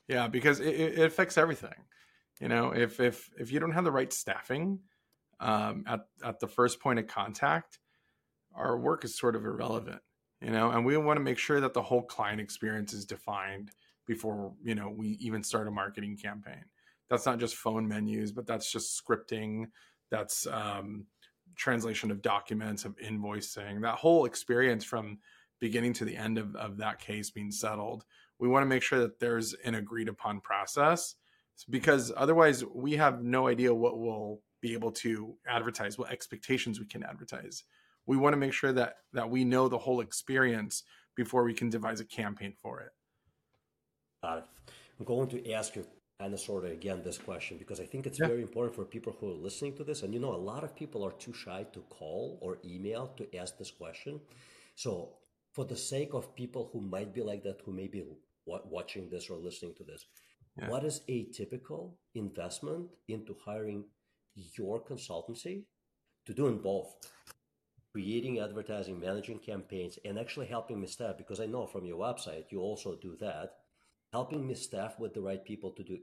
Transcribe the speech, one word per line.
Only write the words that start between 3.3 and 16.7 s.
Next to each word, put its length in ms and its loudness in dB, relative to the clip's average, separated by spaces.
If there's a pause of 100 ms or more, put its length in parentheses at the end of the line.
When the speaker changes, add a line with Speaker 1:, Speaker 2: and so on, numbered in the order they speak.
Speaker 1:
if 140 -6
you 80 2
don't 120 0
have 120 2
the 80 4
right 200 2
staffing, 680 -2 (600)
um, 480 0
at, 200 -4 (160)
at 160 -6
the 80 -2
first 320 4
point 200 4
of 80 0
contact, 720 0 (760)
our 240 0
work 260 2
is 140 -6
sort 180 4
of 100 -2
irrelevant, 560 -4 (400)
you 100 -2
know, 200 6
and 140 6
we 120 6
wanna 220 6
make 180 2
sure 240 4
that 120 4
the 80 4
whole 220 4
client 380 -2
experience 520 -2
is 120 -8
defined 640 -6 (340)
before, 480 -2 (100)
you 120 0
know, 140 -4
we 200 -4 (100)
even 240 -2
start 240 0
a 40 -4
marketing 460 -4
campaign. 460 -10 (460)